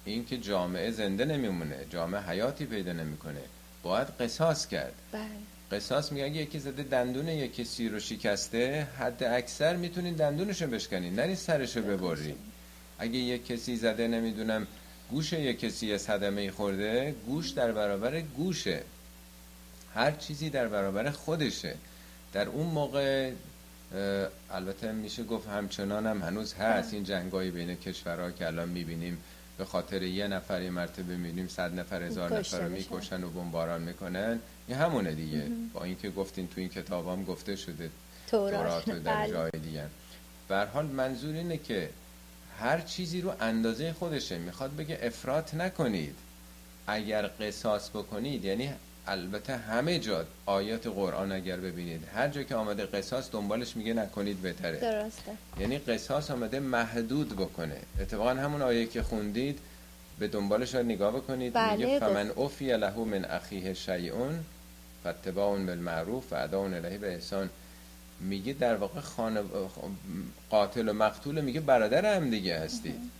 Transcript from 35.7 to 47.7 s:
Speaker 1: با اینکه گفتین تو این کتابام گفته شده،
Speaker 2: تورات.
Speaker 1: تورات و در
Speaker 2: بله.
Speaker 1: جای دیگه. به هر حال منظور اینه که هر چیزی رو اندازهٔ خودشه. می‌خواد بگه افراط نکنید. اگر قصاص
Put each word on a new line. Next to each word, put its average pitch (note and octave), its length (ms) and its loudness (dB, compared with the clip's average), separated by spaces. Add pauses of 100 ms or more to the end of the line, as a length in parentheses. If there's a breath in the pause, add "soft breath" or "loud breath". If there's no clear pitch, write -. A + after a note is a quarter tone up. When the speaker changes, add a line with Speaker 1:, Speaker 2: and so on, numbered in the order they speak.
Speaker 1:
با - 100 -4
اینکه F#2 260 -4
گفتین F#2+ 380 -2
تو - 120 -6
این F#2 80 -2
کتابام F2+ 560 -2
گفته F#2 320 -4
شده، E2 340 -8 (360 loud breath)
Speaker 2:
تورات. G3 580 2
Speaker 1:
تورات - 40 0
و F3 140 -2
در E3 120 2
Speaker 2:
بله. - 160 2
Speaker 1:
جای F3 200 2
دیگه. D3+ 340 -6 (640 loud breath)
به G2 60 4
هر G2+ 120 6
حال C3+ 200 0
منظور C3+ 480 0
اینه E3 220 -2
که G2 340 0 (720)
هر C3+ 200 4
چیزی F3 400 -2
رو F3+ 200 0
اندازهٔ A2+ 520 2
خودشه. D#3 460 -2
می‌خواد A2 380 -4
بگه D#3 260 -4
افراط C3+ 520 0
نکنید. A#2+ 600 0 (720)
اگر G#2+ 440 2 (100)
قصاص G#2 500 0